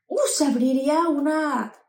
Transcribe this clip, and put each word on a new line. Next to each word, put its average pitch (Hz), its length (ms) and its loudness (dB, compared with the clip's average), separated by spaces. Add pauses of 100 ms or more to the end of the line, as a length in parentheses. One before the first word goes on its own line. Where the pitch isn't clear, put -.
Uh, - 80 -6 (200)
se 311 100 2
abriría 269 640 2
una 285 640 -2 (160)